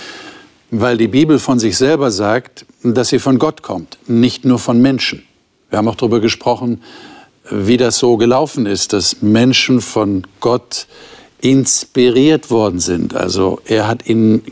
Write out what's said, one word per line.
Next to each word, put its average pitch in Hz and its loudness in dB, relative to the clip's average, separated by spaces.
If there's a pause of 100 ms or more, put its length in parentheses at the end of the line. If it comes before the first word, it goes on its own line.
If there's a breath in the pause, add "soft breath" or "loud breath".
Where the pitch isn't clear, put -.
(680 loud breath)
Weil 117 -2
die 113 2
Bibel 143 2
von 127 0
sich 107 0
selber 135 0
sagt, 104 -4 (180)
dass 120 0
sie 131 0
von 127 2
Gott 156 -2
kommt, - -12 (100)
nicht 117 0
nur 123 2
von 120 0
Menschen. 131 0 (460)
Wir 107 -2
haben 107 0
auch 113 -4
darüber 117 0
gesprochen, 117 -2 (680 loud breath)
wie 104 0
das 117 0
so 120 2
gelaufen 120 0
ist, 98 -4
dass - -2
Menschen 120 2
von 101 -4 (120)
Gott - -4 (560 loud breath)
inspiriert 131 2
worden 104 0
sind. 87 -4
Also 92 -2
er 110 0
hat 113 -4
ihnen 110 2